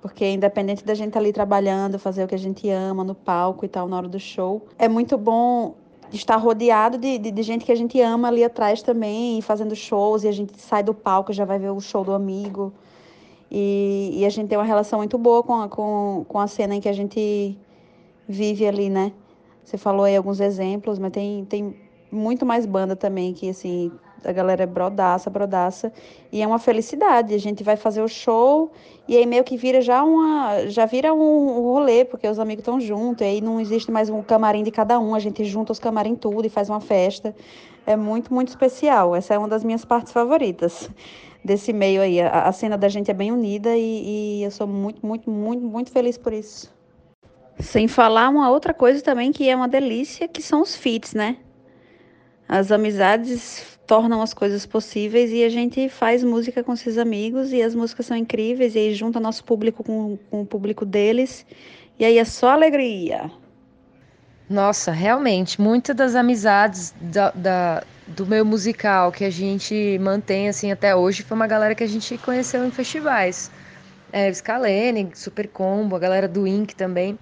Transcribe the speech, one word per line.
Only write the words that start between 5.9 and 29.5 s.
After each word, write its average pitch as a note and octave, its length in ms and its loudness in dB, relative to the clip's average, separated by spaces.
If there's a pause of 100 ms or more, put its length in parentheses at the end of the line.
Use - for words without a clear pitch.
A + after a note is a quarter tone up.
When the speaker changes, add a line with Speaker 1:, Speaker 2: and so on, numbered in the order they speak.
Speaker 1:
estar A3 260 0
rodeado A3+ 600 4
de, B3+ 220 -2
de, G#3+ 100 -6
de G#3 140 -4
gente A3+ 220 -4
que - 60 2
a A#3 40 6
gente A#3 260 0
ama A#3 280 2
ali A#3+ 140 4
atrás A3+ 380 0
também, A3+ 600 -2
fazendo G#3+ 340 -4
shows, G#3 480 0
e G#3+ 40 0
a G#3 40 0
gente G3+ 280 -8
sai G#3 220 -2
do G#3 120 -2
palco G3 380 -2
e G3+ 40 -4
já G3+ 100 -2
vai G3 140 -4
ver G3 100 -6
o G3 100 -6
show G3+ 240 -4
do F#3+ 100 -2
amigo. G3 600 -6 (800)
E, G3+ 640 -2
e G3 100 0
a G3+ 40 4
gente G#3 180 -4
tem G#3 100 0
uma G#3 80 0
relação G#3 320 0
muito G#3+ 220 -2
boa A#3 240 4
com B3 100 -2
a, G#3+ 160 -2
com, G3+ 580 -4
com G#3 120 -4
a G#3 80 0
cena G3+ 260 -4
em G3+ 80 -4
que G#3 80 -2
a G3+ 40 0
gente G3+ 680 -4 (680)
vive G#3 400 -2
ali, G3+ 220 0
né? F#3+ 220 0 (520)
Você - 140 -12
falou G3 280 0
aí G3 100 4
alguns G3 240 0
exemplos, G3+ 600 -2
mas F#3+ 120 -4
tem, G3+ 340 -6
tem G#3 300 -6 (360)
muito A3+ 340 -2
mais A#3+ 200 0
banda F#3+ 300 -2
também F#3+ 380 -4
que, F#3 160 -8
assim, F3 420 -6 (320)
a - 80 -4
galera F#3 320 0
é - 20 0
brodaça, F#3 640 0
brodaça. G3 640 -2 (400)
E G#3 100 -4
é G#3+ 60 0
uma A3+ 120 2
felicidade. A#3 760 2
A G#3 60 0
gente G#3 240 -6
vai G#3+ 120 2
fazer G#3+ 260 -2
o A3+ 60 0
show C4 640 2 (360)
e A#3 100 4
aí A#3+ 80 8
meio A#3+ 180 4
que B3+ 140 -4